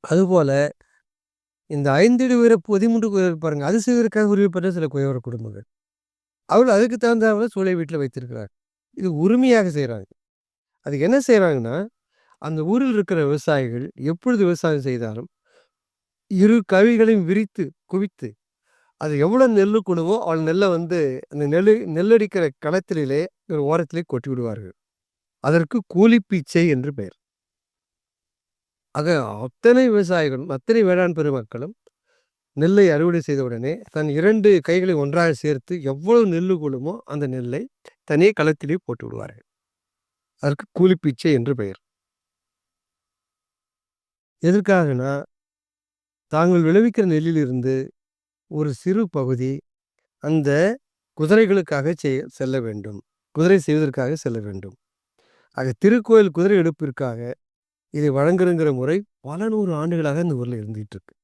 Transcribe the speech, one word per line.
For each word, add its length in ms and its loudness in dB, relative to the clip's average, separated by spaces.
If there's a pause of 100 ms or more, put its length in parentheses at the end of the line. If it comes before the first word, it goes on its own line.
அதுபோல 460 2 (1200)
இந்த 220 -4
ஐந்து 320 4
அடி 120 2
உயர 260 6
பதிமூன்று 480 0
குதிரை 260 0
பாருங்க, 300 -4
அது 160 0
செய்வதற்காக 460 2
உரிமை 220 2
பெற்ற 220 -2
சில 160 -4
குயவர் 320 -4
குடும்பங்கள், 460 -12 (840)
அவர்கள் 260 4
அதுக்கு 220 2
தகுந்தாப்புல 500 0
சூளை 280 -2
வீட்டுல 220 -6
வைத்திருக்கிறார். 540 -8 (460)
இது 180 -4
உரிமையாக 540 2
செய்றாங்க. 380 -8 (800)
அது 140 -6
என்ன 200 2
செய்றாங்கன்னா, 580 2 (640)
அந்த 220 -6
ஊரில் 300 0
இருக்கிற 300 -2
விவசாயிகள் 640 -2 (180)
எப்பொழுது 400 -2
விவசாயம் 420 0
செய்தாலும் 440 -6 (1000)
இரு 260 6 (100)
கவிகளையும் 580 4
விரித்து 380 -4 (220)
குவித்து, 440 -6 (720)
அது 160 -4
எவ்வளவு 380 4
நெல்லு 240 2
கொடுமோ 400 -2
அவள் 220 -2
நெல்லை 280 0
வந்து 300 -2 (300)
அந்த 180 -6
நெல்லு, 260 4 (140)
நெல்லடிக்கிற 580 0 (160)
களத்திலே 600 -4 (280)
ஒரு 140 -2
ஓரத்திலே 420 -2
கொட்டி 240 -8
விடுவார்கள். 460 -8 (680)
அதற்கு 340 0 (100)
கூலி 320 4
பீச்சை 480 -4
என்று 260 -2
பெயர். 220 -12 (1800)
ஆக 120 -2 (340)
அத்தனை 440 4
விவசாயிகளும் 680 0
அத்தனை 300 0
வேளாண் 320 2
பெருமக்களும் 580 -6 (840)
நெல்லை 320 4
அறுவடை 300 2
செய்த 240 -4
உடனே 300 -6 (180)
தன் 180 -4
இரண்டு 400 2 (140)
கைகளை 300 0
ஒன்றாக 400 0
சேர்த்து 480 -4
எவ்வளவு 440 2
நெல்லு 320 0
கொள்ளுமோ 360 -6 (120)
அந்த 220 -6
நெல்லை 340 -6 (460)
தனியே 240 4
களத்திலே 440 -2
போட்டு 300 -10
விடுவார்கள். 400 -14 (960)
அதற்கு 280 -4
கூலி 240 4
பீச்சை 380 -2
என்று 220 0
பெயர். 240 -10 (2750)
எதற்காகனா, 720 2 (1160)
தாங்கள் 320 4
விளைவிக்கிற 420 2
நெல்லிலிருந்து 680 0 (760)
ஒரு 220 -4
சிறு 360 -2
பகுதி 440 -4 (720)
அந்த 260 0 (680)
குதிரைகளுக்காக 760 2
செய்-, 340 -4
செல்ல 320 -6
வேண்டும், 400 -10 (360)
குதிரை 240 4
செய்வதற்காக 560 -2
செல்ல 240 -6
வேண்டும். 360 -14 (840)
ஆக 100 -4 (120)
திருக்கோயில் 520 4
குதிரை 260 2
எடுப்பிற்காக 640 -4 (720)
இதை 160 0
வழங்குறங்கிற 640 2
முறை 240 -2 (220)
பல 300 -8
நூறு 240 -2
ஆண்டுகளாக 460 -2
இந்த 160 -2
ஊர்ல 200 -6
இருந்துகிட்டு 400 -10
இருக்கு. 180 -20 (100)